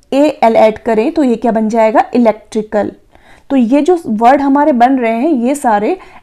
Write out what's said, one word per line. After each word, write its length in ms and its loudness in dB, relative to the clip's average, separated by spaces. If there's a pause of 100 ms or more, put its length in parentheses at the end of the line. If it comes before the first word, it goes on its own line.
(120)
एएल 440 0
ऐड 220 2
करें 340 -2
तो 120 -2
ये 120 0
क्या 160 -2
बन 160 -2
जाएगा? 360 0 (100)
इलेक्ट्रिकल। 800 -2 (580)
तो 60 0
ये 260 2
जो 240 0
वर्ड 340 2
हमारे 320 0
बन 260 0
रहे 140 -2
हैं, 180 -2
ये 240 -2
सारे 440 -2 (240)